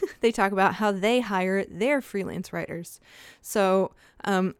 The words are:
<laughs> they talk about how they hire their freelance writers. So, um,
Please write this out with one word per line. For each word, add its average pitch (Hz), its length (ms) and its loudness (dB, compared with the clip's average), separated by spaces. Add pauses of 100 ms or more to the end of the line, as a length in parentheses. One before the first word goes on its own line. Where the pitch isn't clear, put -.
<laughs> - 140 -16
they 233 100 4
talk 202 220 0
about 190 220 2
how 208 180 0
they 214 280 2
hire 196 440 0
their 254 360 0
freelance - 520 -6
writers. - 480 -10 (400)
So, 190 520 2 (320)
um, 190 360 2